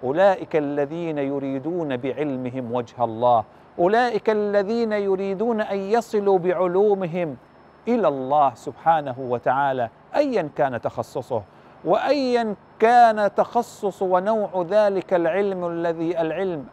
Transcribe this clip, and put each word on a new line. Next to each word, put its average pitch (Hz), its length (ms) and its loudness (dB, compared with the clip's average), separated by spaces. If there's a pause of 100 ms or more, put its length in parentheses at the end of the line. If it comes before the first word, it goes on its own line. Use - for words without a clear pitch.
أولئك 170 520 2
الذين 147 640 -2
يريدون 139 800 -4
بعلمهم 127 760 -4
وجه 123 320 -4
الله، 113 400 2 (340)
أولئك 220 520 2
الذين 208 600 0
يريدون 196 680 -2
أن 202 180 -4
يصلوا 202 600 0
بعلومهم 180 1000 0 (520)
إلى 226 200 2
الله 135 460 2
سبحانه 147 640 -2
وتعالى، 131 680 -2 (280)
أيا 240 400 0
كان 131 240 0
تخصصه، 123 640 -6 (420)
وأيا 240 720 0 (240)
كان 220 560 4
تخصص - 680 -2
ونوع 185 680 0
ذلك 202 460 2
العلم 180 520 0
الذي، 170 540 -2
العلم 160 520 -4